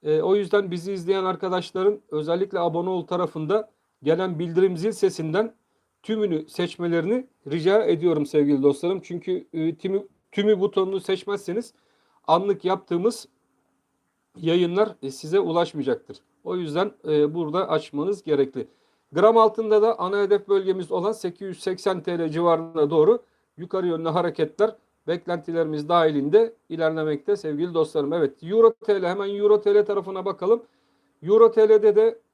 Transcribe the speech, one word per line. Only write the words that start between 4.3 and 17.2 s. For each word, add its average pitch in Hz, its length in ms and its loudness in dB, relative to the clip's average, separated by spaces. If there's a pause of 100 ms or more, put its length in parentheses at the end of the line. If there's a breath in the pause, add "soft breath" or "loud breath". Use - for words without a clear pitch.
bildirim 175 380 0
zil 190 140 -2
sesinden 185 640 -2 (500)
tümünü 208 460 -2
seçmelerini 175 800 -4 (240)
rica 185 320 2
ediyorum 165 420 2
sevgili 143 380 2
dostlarım. 170 400 2
Çünkü, 175 500 -6
e, 160 220 -4
tümü, 196 320 -4 (240)
tümü 208 280 2
butonunu 196 400 -2
seçmezseniz 196 760 -6 (540)
anlık 185 380 0
yaptığımız 190 600 -2 (1120)
yayınlar, 175 640 0
e, 135 100 -8
size 156 280 -2
ulaşmayacaktır. 156 760 -4 (260)
O 180 120 -8
yüzden, 175 360 -4 (160)
e, 151 260 2